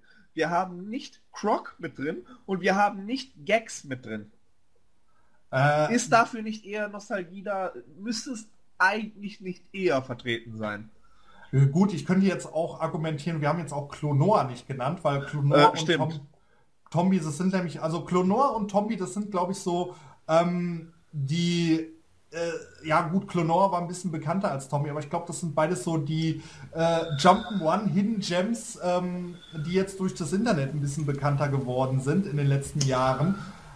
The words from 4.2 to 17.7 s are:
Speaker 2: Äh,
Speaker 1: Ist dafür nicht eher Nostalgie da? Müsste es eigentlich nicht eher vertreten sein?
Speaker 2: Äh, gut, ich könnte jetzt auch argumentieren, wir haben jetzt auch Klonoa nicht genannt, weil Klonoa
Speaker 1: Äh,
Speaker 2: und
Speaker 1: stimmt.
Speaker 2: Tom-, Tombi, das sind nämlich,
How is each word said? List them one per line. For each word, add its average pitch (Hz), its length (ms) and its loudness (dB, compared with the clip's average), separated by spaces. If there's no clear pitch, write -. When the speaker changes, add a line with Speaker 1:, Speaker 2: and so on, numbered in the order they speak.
Speaker 2:
Äh, 147 400 4
Speaker 1:
Ist 233 200 0
dafür 233 300 4
nicht 214 220 -8
eher 208 220 -6
Nostalgie 196 560 -8
da? 190 300 -4
Müsste 220 320 -6
es 220 160 -12
eigentlich 202 640 -2
nicht 185 220 -10
eher 170 300 2
vertreten 117 540 -6
sein? 107 340 -6
Speaker 2:
Äh, 135 160 6
gut, 170 280 4
ich 147 100 -6
könnte 190 220 4
jetzt 175 200 0
auch 160 340 -4
argumentieren, 160 600 -4
wir 147 80 0
haben 165 100 0
jetzt 143 140 -8
auch 143 160 -6
Klonoa 151 560 2
nicht 123 220 -10
genannt, 135 360 -4
weil 139 220 0
Klonoa 143 340 2
Speaker 1:
Äh, 147 120 10
Speaker 2:
und - 80 -2
Speaker 1:
stimmt. 160 340 0
Speaker 2:
Tom-, 156 80 -10
Tombi, 185 300 4
das 156 180 -4
sind 185 140 0
nämlich, 175 300 -2